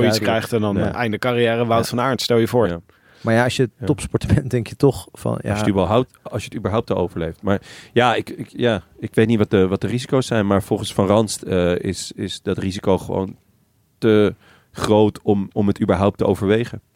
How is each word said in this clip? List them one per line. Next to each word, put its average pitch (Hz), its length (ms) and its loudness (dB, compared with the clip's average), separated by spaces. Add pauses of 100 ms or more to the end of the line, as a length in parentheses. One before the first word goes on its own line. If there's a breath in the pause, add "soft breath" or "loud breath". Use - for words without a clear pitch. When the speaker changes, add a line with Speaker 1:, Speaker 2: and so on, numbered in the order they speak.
(200)
Speaker 1:
duidelijk. 107 40 -6
Speaker 2:
krijgt 113 300 -2
en 110 80 0
dan 101 160 0
Speaker 1:
Ja. 101 160 -2
Speaker 2:
einde 110 240 -4
carrière 120 480 0
Wout 113 180 2
Speaker 1:
Ja. - 60 -6
Speaker 2:
van 123 120 -4
Aert. 127 200 -2
Stel 120 160 2
je 113 100 2
voor. 110 200 2
Speaker 3:
Ja. 85 120 -4 (420 soft breath)
Speaker 1:
Maar 113 120 0
ja, 120 100 4
als 123 120 -2
je 127 140 0 (100)
Speaker 3:
Ja. - 60 -10
Speaker 1:
topsporter - 480 -2
bent, 135 180 0
denk 120 160 -2
je - 80 -16
toch - 360 0
van... - 300 -6
Ja. - 80 -6
Speaker 3:
Als 104 100 0
je 107 60 0
het 104 80 2
überhaupt, 101 360 2 (120)
als 107 200 -8
je - 80 -12
het - 80 -12
überhaupt 107 360 -2
overleeft. 85 480 -4
Maar 98 200 0 (320 loud breath)
ja, 117 220 4
ik, 107 140 -4
ik, - 260 -12
ja, 113 280 0 (160)
ik - 160 -8
weet 113 120 4
niet 117 100 2
wat 104 120 2
de, 95 180 4
wat 95 140 -2
de 98 60 -4
risico's 127 400 -2
zijn, 107 200 0
maar 98 160 2
volgens 104 300 -4
Van 98 140 0
Ranst, 104 340 2
eh, 90 380 0
is, - 360 -6
is - 260 -10
dat 95 160 -4
risico 95 400 0
gewoon 95 380 -4 (640)
te 107 380 4 (360 soft breath)
groot 107 500 2
om, 101 320 0
om 104 140 0
het 98 140 0
überhaupt 98 360 0
te - 80 -2
overwegen. 104 560 0 (140)